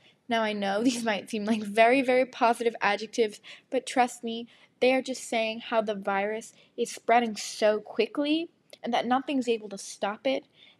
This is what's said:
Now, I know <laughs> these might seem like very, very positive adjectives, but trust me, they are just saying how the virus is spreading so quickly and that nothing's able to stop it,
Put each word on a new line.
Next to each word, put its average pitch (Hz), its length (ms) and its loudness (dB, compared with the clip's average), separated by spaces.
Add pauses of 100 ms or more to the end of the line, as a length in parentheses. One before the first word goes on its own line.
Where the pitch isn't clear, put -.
(280)
Now, 226 160 -2
I 214 100 -2
know 202 300 -2
<laughs> - 0 -
these 240 200 0
might 208 280 -4
seem 208 140 -4
like 220 180 0
very, 226 400 6
very 254 240 4
positive 233 520 0
adjectives, 208 600 -2 (300)
but 254 160 -2
trust - 360 0
me, 233 240 -8 (340)
they 254 120 6
are 262 80 2
just 254 260 -8
saying 226 340 -2
how 226 200 0
the 214 140 -2
virus 202 580 -4 (240)
is 240 140 -2
spreading 233 460 2
so 214 420 0
quickly 302 680 -2 (340)
and 240 100 -4
that 240 140 0
nothing's 254 420 0
able 214 180 -2
to 196 120 -12
stop - 480 -6
it, 269 180 -2 (340)